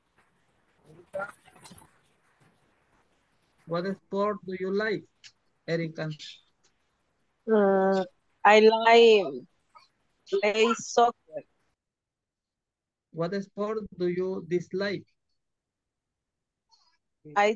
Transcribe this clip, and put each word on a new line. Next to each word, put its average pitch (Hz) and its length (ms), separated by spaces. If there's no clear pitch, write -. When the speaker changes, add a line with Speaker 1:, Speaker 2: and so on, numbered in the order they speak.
Speaker 1:
What 170 180
sport 202 480
do 185 140
you 185 140
like, 208 320
Erika? 160 420
Speaker 2:
Mm, 196 560
I 208 160
like 220 840
play 214 480
soccer. - 640
Speaker 1:
What 165 200
sport 208 360
do 180 100
you 185 400
dislike? 180 560
Speaker 2:
I 208 200